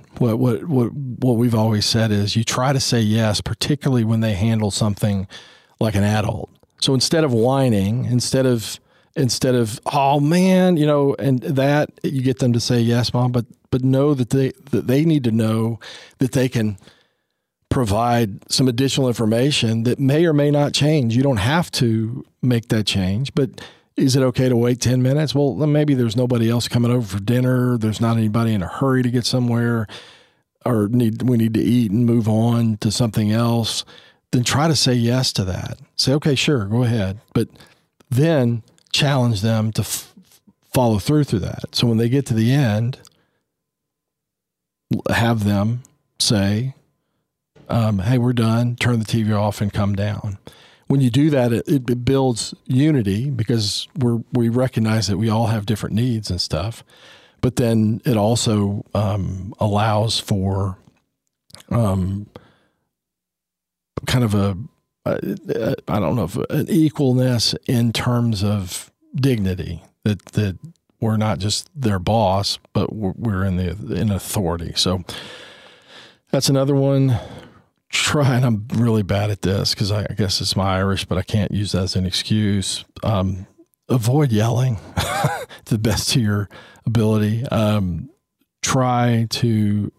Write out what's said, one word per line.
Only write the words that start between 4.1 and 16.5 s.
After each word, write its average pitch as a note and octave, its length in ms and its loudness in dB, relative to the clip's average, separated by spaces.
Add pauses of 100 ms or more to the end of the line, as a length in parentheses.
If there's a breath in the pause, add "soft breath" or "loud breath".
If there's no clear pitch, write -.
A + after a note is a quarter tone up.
they A2 120 0
handle G#2+ 380 0
something G2+ 560 -2 (520 loud breath)
like A2 140 0
an G2 100 2
adult. G#2+ 460 -2 (320)
So C#3 140 2
instead D#3 280 2
of C#3+ 80 2
whining, A#2 760 2
instead B2 420 2
of, A#2+ 320 -2 (360 soft breath)
instead C3 400 2
of, A#2+ 240 0 (140)
"Oh, C#3+ 260 2
man," F3+ 580 4
you D3 80 2
know, C#3+ 320 2
and B2+ 240 0
that, C#3+ 500 0 (120)
you C3 200 -2
get B2+ 160 0
them B2+ 140 2
to A#2 60 2
say, B2 200 0
"Yes, A#2 340 0
Mom," B2 180 0
but, A#2+ 140 -2 (240)
but B2+ 140 -2
know C3+ 320 2
that B2+ 160 -2
they, C3+ 200 2 (200)
that F#2+ 160 -2
they C#3 180 2
need D3+ 180 2
to A#2 80 0
know A2 480 0 (380 loud breath)
that B2+ 160 -2
they C3 160 2
can G#2+ 280 -2 (920 soft breath)